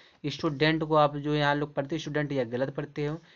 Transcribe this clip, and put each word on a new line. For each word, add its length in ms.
स्टूडेंट 580
को 120
आप 220
जो 180
यहाँ 200
लोग 180
पढ़ते 220
हैं 60
स्टूडेंट, 300
या 120
गलत 320
पढ़ते 300
हो, 140